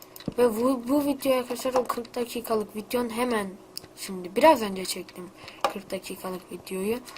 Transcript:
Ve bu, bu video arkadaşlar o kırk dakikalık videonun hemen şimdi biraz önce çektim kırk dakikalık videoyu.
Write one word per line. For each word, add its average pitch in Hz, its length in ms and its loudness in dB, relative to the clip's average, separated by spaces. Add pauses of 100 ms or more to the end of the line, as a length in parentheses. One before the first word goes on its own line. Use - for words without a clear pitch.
(380)
Ve 240 180 6
bu, 240 320 2
bu 285 160 4
video 269 320 2
arkadaşlar 247 380 -2
o 254 100 6
kırk 240 300 -6
dakikalık 226 600 -2
videonun 240 340 -2
hemen 220 400 0 (460)
şimdi 180 400 -6
biraz 262 260 8
önce 190 220 -4
çektim 180 460 -8 (420)
kırk 196 180 -10
dakikalık 185 600 -10
videoyu. 190 460 -6 (200)